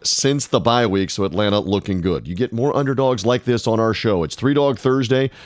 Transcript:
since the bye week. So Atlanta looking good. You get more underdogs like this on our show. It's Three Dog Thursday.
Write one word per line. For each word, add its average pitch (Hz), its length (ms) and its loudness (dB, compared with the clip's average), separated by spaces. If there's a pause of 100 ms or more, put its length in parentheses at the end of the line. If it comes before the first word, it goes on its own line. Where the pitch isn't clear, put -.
since 139 400 -2
the 120 140 0
bye 117 260 2
week. 95 240 0
So 101 140 -4
Atlanta 101 360 0
looking 95 400 -2
good. 82 260 -2
You 85 80 -8
get 117 180 -2
more 123 220 0
underdogs 131 520 0
like 123 180 2
this 120 220 0
on 113 120 2
our 113 140 2
show. 101 300 0
It's 78 140 -6
Three 139 180 0
Dog 139 240 2
Thursday. 131 520 2 (160)